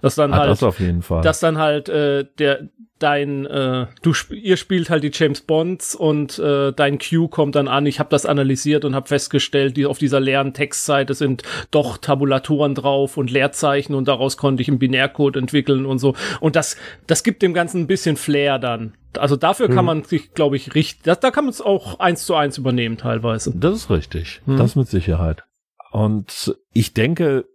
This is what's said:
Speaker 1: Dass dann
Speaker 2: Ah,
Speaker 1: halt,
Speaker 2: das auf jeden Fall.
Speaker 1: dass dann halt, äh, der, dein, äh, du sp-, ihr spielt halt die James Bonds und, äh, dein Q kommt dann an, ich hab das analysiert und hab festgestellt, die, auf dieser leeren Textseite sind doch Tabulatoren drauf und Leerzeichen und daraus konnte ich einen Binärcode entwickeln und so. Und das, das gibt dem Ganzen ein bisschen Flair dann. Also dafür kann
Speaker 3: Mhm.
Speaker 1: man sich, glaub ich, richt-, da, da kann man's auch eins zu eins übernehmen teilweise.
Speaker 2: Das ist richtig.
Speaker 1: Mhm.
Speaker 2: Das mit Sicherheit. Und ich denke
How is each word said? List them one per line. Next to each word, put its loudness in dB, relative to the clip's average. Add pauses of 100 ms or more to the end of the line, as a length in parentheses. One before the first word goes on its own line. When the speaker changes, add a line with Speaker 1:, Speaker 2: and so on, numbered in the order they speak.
Speaker 1:
Dass 2
dann 2
Speaker 2:
Ah, 4
Speaker 1:
halt, 4
Speaker 2:
das 0
auf 0
jeden 0
Fall. -2
Speaker 1:
dass 2
dann 0
halt, 0
äh, 0 (140)
der, 0 (320)
dein, -2
äh, -2 (140)
du 4
sp-, -4
ihr 0
spielt -2
halt 0
die -2
James 0
Bonds -2
und, 0
äh, 0
dein 0
Q 0
kommt 0
dann 2
an, 2
ich 0
hab -4
das 2
analysiert 0
und -2
hab -4
festgestellt, 0
die, 2
auf -2
dieser 2
leeren 0
Textseite -2
sind -2 (280)
doch 0
Tabulatoren 0
drauf 0
und -2
Leerzeichen 0
und 0
daraus 0
konnte 0
ich -2
einen 2
Binärcode 2
entwickeln 0
und -2
so. 2 (280)
Und 2
das, -2 (320)
das 0
gibt 0
dem 2
Ganzen -2
ein -4
bisschen 0
Flair 0
dann. -6 (220)
Also 2
dafür 2
kann 4
Speaker 3:
Mhm. -
Speaker 1:
man 0
sich, -4
glaub 2
ich, -4
richt-, 0
da, 6
da 2
kann 0
man's -4
auch -2
eins 0
zu 0
eins 0
übernehmen -2
teilweise. -2
Speaker 2:
Das 2
ist -12
richtig. -4
Speaker 1:
Mhm. 0
Speaker 2:
Das 4
mit 2
Sicherheit. 0 (480)
Und -2 (200)
ich 0
denke 0